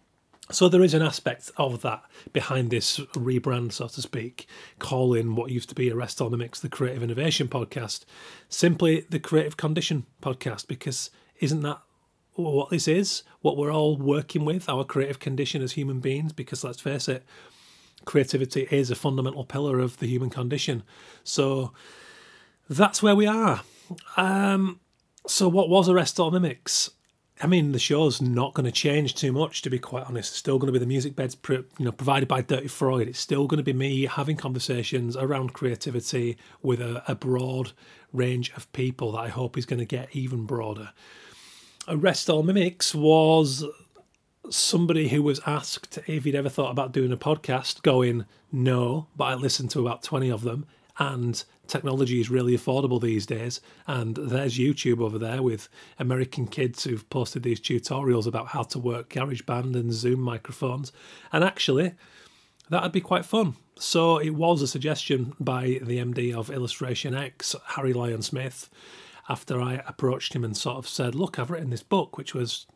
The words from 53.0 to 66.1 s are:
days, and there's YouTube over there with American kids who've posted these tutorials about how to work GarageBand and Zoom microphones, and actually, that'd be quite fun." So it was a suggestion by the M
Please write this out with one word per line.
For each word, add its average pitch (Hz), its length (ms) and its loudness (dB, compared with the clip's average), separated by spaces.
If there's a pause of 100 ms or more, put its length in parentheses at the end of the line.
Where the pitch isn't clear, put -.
days, 117 340 -6 (240)
and 117 300 -4
there's 131 420 -2
YouTube 127 420 2
over 110 200 -2
there 117 240 -2
with 113 260 -2 (300)
American 127 480 -2
kids 127 380 -2
who've 117 260 -4
posted 123 320 -4
these 117 180 -2
tutorials 123 640 0
about 117 220 -4
how 131 160 -4
to - 160 -6
work 120 300 -4
GarageBand 127 680 -4
and 120 180 -2
Zoom 123 280 0
microphones, 127 720 -6 (400)
and 156 120 4
actually, 175 500 2 (720)
that'd 175 260 -2
be 190 60 2
quite 180 260 0
fun." 208 320 0 (200)
So 165 400 4
it 156 140 -2
was 156 320 2
a 131 40 0
suggestion 135 720 -2
by 127 440 0
the 120 160 -2
M 123 160 -2